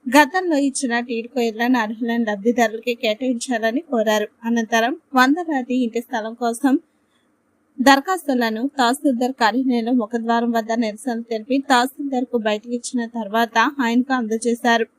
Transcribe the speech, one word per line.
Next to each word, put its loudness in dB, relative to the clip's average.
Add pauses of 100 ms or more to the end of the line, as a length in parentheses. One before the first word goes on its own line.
గతంలో 2 (120)
ఇచ్చిన -4 (140)
టీడ్కో -6
ఇళ్లను 0
అర్హులైన -2
లబ్ధిదారులకే 0
కేటాయించాలని -2 (100)
కోరారు. 0 (200)
అనంతరం 0 (260)
వందలాది 2
ఇంటి -4
స్థలం -6 (100)
కోసం 2 (1040)
దరఖాస్తులను 2 (160)
తహసీల్దార్ 2
కార్యాలయంలో 2
ముఖద్వారం 0
వద్ద -2 (120)
నిరసన -4 (100)
తెలిపి, -2 (140)
తహసీల్దార్కు 0
బయటకు -4
ఇచ్చిన -6 (160)
తర్వాత -2 (260)
ఆయనకు 0
అందజేశారు. 0 (120)